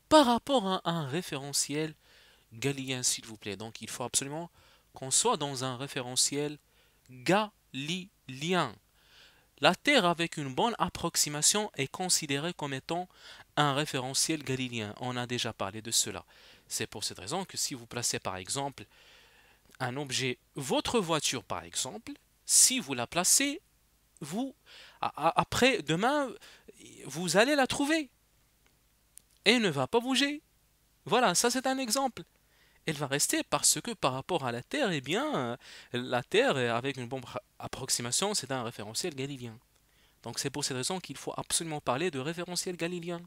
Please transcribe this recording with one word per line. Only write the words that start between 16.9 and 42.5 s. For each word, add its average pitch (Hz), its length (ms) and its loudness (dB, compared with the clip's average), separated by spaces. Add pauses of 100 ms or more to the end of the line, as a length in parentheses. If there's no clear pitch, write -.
cette - 140 -8
raison 147 260 -6
que - 120 -14
si - 180 -2
vous 117 120 -12
placez 120 320 -2
par 92 180 -6
exemple 135 480 -4 (960)
un 127 160 -4
objet, 127 420 -2 (160)
votre 196 460 0
voiture 156 420 0
par 85 220 -8
exemple, 147 480 -8 (320)
si - 360 6
vous 139 140 -4
la 120 120 -2
placez, 277 540 2 (600)
vous, 202 340 -6 (460)
a-, 143 280 0
a-, - 120 2
après, - 420 4
demain, 190 480 0 (760)
vous 160 320 -2
allez 262 180 8
la 269 120 4
trouver. 285 440 0 (1300)
Elle 233 180 6
ne 196 80 4
va 135 160 0
pas 233 140 2
bouger. 269 420 0 (640)
Voilà, 202 300 4
ça 240 160 4
c'est 254 160 0
un 262 120 0
exemple. 254 460 -2 (600)
Elle 156 120 -2
va 143 100 -4
rester 147 380 0
parce - 360 2
que - 120 -6
par 139 200 2
rapport 135 320 -2
à 120 80 -2
la 120 100 -6
Terre, 262 280 -2
eh 151 100 0
bien, 214 360 -2
euh, 123 200 -2 (360)
la 123 300 -2
Terre, 214 340 2
euh, 120 160 0
avec 131 240 -2
une 123 120 -8
bonne 131 120 -6
pra-, - 220 -10 (160)
approximation, 123 760 -2
c'est 139 180 -4
un 131 100 -2
référentiel 117 520 -6
galiléen. 131 440 -8 (640)
Donc - 160 -8
c'est 139 120 -4
pour 143 140 -4
cette 131 120 -2
raison 175 240 -2
qu'il 135 160 -10
faut - 200 -8
absolument 151 440 -2
parler 143 300 0
de 135 100 -4
référentiel 170 560 -4